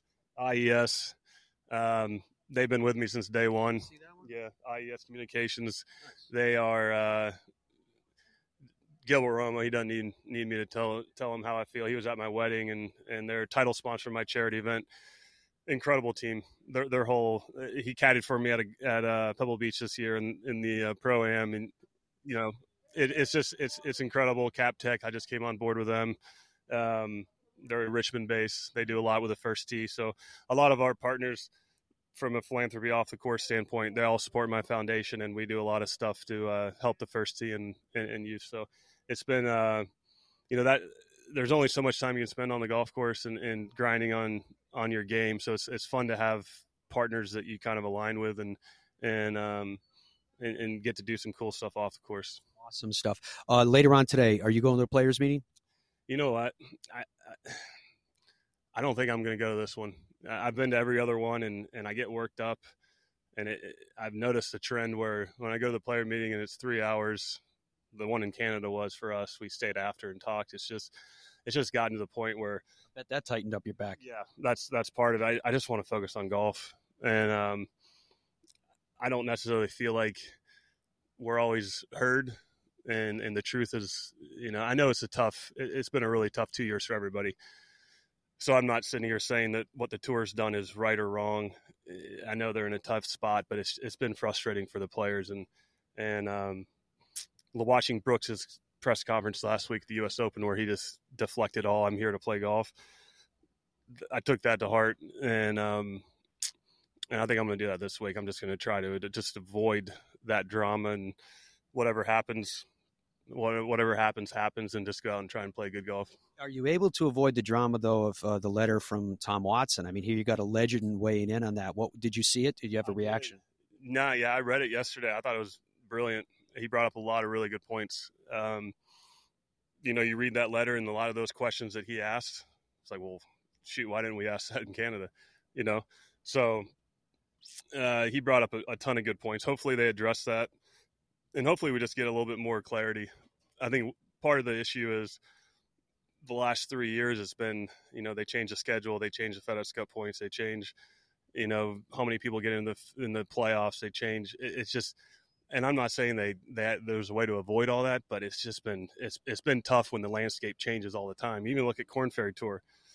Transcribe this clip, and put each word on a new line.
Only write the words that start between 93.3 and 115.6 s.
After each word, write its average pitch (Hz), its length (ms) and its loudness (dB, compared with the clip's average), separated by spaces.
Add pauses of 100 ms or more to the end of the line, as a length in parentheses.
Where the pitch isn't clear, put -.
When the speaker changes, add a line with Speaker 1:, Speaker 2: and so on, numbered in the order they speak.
Speaker 1:
but 107 100 -2
it's, - 240 -6
it's 117 140 -10
been 113 160 -2
frustrating 101 520 -2
for - 140 -10
the 95 80 -4
players. 101 420 -2
And, 98 160 -8 (520)
and, 104 320 -2
um, 98 360 -4 (880)
watching 117 460 2
Brooks's - 600 0 (220)
press 117 220 2
conference 107 400 0
last 107 260 -2
week, 110 160 -4
the 110 100 -10
U 107 100 0
S 101 160 -4
Open, 107 240 0
where 101 100 0
he 107 100 0
just - 340 -4 (180)
deflected 110 480 -2
all, 104 200 4
"I'm 101 120 2
here 107 160 0
to 101 40 -4
play 107 220 -2
golf." 104 320 2 (1400)
I 123 120 -2
took 131 220 2
that 113 160 6
to 101 100 0
heart, 110 260 4 (260)
and, 110 380 2
um, 104 420 -2 (1080)
and 113 100 -2
I 113 60 2
think 113 160 2
I'm 110 60 0
gonna 101 100 -2
do 104 100 -2
that 92 140 -4
this 98 180 -8
week. 98 160 -6
I'm 101 100 -6
just 98 140 -6
gonna 98 160 -4
try 101 240 -2
to, 95 200 -4
to 101 100 -6
just 104 260 -6
avoid 104 560 0 (320)
that 104 240 0
drama, 104 440 0
and 98 220 -6 (600)
whatever 113 320 0
happens, 110 600 0 (600)
what-, 113 380 -2
whatever 113 300 2
happens, 107 360 0
happens, 107 420 -4
and 104 120 -4
just 101 180 -8
go 107 100 -2
out 101 60 -4
and 98 100 -10
try 107 140 -8
and 98 100 -10
play 104 160 -6